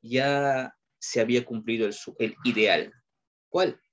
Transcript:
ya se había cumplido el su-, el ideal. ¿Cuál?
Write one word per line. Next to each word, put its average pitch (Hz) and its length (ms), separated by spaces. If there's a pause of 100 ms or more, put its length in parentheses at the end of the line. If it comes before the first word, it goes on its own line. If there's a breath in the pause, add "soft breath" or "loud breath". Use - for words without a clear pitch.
ya 135 720 (220)
se - 220
había 120 260
cumplido 113 400
el 104 80
su-, - 240
el 110 260
ideal. 107 480 (560)
¿Cuál? 170 320 (120)